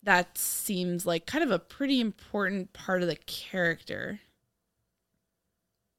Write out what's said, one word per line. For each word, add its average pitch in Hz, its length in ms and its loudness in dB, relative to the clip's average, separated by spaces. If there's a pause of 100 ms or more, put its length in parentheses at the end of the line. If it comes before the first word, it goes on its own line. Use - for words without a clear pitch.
that 180 340 4
seems 180 680 -2
like 165 200 0
kind 311 180 0
of 269 80 2
a 170 80 2
pretty 269 420 0
important 196 720 -4
part 185 280 -2
of 180 60 2
the 151 80 0
character. - 1040 -4 (1800)